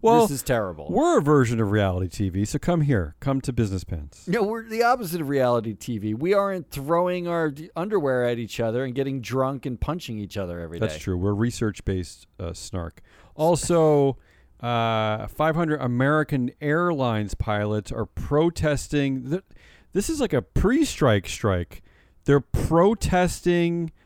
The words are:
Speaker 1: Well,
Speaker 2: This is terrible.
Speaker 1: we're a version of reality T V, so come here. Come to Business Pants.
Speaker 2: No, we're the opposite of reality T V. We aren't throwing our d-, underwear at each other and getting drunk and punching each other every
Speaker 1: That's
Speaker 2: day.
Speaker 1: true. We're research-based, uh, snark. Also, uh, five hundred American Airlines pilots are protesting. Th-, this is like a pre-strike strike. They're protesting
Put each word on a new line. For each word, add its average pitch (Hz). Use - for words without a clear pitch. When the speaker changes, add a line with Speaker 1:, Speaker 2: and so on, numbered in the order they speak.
Speaker 1:
Well, 233
Speaker 2:
This 196
is -
terrible. 92
Speaker 1:
we're 294
a 180
version 127
of 101
reality 92
T 98
V, 95
so 147
come 175
here. 107
Come 135
to 135
Business 98
Pants. 73
Speaker 2:
No, 202
we're 220
the 226
opposite 233
of 143
reality 120
T 113
V. 107
We 165
aren't 196
throwing 175
our 165
d-, 156
underwear 156
at 120
each 110
other 117
and 123
getting 135
drunk 131
and 131
punching 147
each 101
other 87
every 85
Speaker 1:
That's 90
Speaker 2:
day. 80
Speaker 1:
true. -
We're 101
research-based, 104
uh, 85
snark. -
Also, 151
uh, 110
five 156
hundred 156
American 135
Airlines 143
pilots 104
are 113
protesting. 143
Th-, 180
this 208
is 311
like 233
a 131
pre-strike 180
strike. -
They're 139
protesting 175